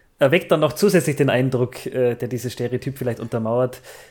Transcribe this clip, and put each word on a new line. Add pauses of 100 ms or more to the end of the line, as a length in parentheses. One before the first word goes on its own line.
(180)
erweckt
dann
noch
zusätzlich
den
Eindruck,
äh,
der
dieses
Stereotyp
vielleicht
untermauert, (300)